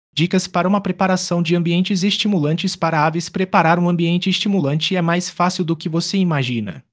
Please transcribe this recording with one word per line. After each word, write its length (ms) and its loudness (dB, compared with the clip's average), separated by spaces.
Dicas 320 0
para 220 0
uma 120 2
preparação 600 0
de 140 0
ambientes 480 0
estimulantes 720 0
para 280 0
aves. 240 -2
Preparar 520 2
um 80 2
ambiente 420 0
estimulante 640 0
é 80 0
mais 260 0
fácil 360 -2
do 100 0
que 140 -6
você 280 -2
imagina. 760 -2